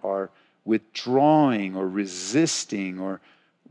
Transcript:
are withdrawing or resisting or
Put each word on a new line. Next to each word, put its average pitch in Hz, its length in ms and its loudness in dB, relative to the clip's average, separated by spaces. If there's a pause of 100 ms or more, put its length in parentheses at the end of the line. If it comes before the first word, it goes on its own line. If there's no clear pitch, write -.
are 98 280 -2 (360)
withdrawing 123 1080 2
or 95 140 -2
resisting 95 1080 -2
or 95 240 -8 (480)